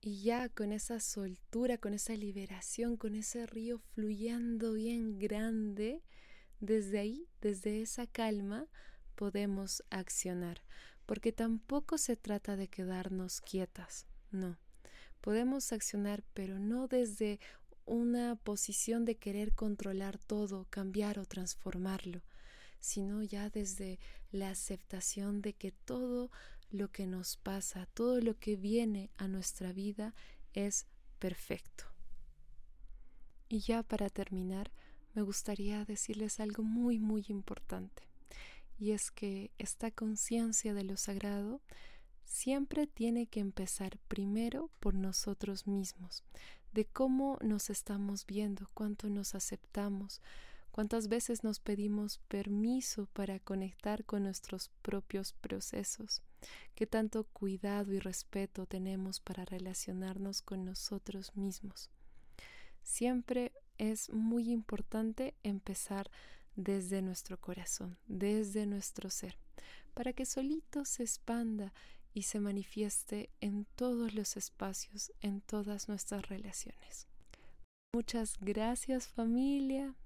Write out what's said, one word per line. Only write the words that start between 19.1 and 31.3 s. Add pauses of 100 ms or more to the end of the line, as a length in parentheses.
querer
controlar
todo,
cambiar
o
transformarlo, (560)
sino
ya
desde (320)
la
aceptación
de
que
todo (400)
lo
que
nos
pasa,
todo
lo
que
viene
a
nuestra
vida (380)
es (320)
perfecto. (1600)